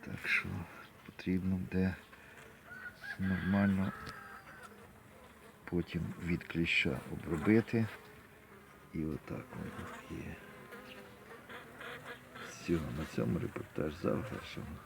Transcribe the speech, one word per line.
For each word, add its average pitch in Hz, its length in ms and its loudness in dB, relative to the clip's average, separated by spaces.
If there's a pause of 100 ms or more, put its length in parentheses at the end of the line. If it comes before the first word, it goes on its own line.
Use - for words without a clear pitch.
Так - 140 -6 (100)
що - 200 4 (580)
потрібно 92 500 2
буде... 92 380 4 (1200)
Нормально 95 760 6 (1700)
потім 85 380 2 (220)
від 85 200 2
кліща 82 560 4 (120)
обробити. 110 720 6 (1080)
І 80 100 0
отак - 400 -4 (100)
воно - 340 -8 (220)
є. - 240 -6 (2250)
Все, - 240 -2
на 76 320 0 (100)
цьому - 240 2
репортаж - 640 -2
завершено. - 640 -2 (200)